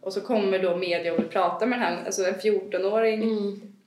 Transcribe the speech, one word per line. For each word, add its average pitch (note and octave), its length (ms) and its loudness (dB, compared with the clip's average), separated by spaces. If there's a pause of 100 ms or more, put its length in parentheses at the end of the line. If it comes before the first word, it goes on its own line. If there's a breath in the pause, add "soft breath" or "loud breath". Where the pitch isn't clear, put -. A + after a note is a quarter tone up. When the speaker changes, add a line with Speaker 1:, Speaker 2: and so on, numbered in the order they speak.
Speaker 1:
Och F#3+ 120 -6
så G3 80 -2
kommer G3 380 2
då F3+ 160 2
media E3+ 380 -2
och E3+ 60 0
vill E3 80 0
prata F#3 380 0
med B3 140 0
den G3+ 80 0
här, F3 180 -4
alltså G3 200 -2
en G3 140 0
fjortonåring. G#3+ 840 2
Speaker 2:
Mm. G#3 380 -2 (260)